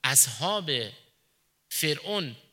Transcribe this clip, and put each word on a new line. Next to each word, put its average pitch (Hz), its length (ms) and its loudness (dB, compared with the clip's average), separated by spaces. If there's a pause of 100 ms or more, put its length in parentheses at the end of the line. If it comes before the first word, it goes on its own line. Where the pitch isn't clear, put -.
اصحاب 151 640 2 (960)
فرعون 156 680 -4 (160)